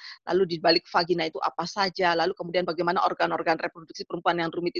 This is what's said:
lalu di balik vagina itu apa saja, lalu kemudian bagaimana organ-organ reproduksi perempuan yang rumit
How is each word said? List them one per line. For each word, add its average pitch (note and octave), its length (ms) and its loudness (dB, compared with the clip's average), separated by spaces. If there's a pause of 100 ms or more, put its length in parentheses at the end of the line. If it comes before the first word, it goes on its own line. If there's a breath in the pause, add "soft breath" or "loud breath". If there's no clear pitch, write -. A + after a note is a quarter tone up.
(260 loud breath)
lalu F3+ 240 2
di E3+ 80 -4
balik E3 320 2
vagina E3+ 400 0
itu - 80 -10
apa - 320 -4
saja, F#3 480 0
lalu F3 160 2
kemudian F3+ 320 -2
bagaimana F3 400 0
organ-organ E3+ 560 0
reproduksi E3+ 480 -10
perempuan E3+ 320 0
yang E3 80 0
rumit F3 300 -2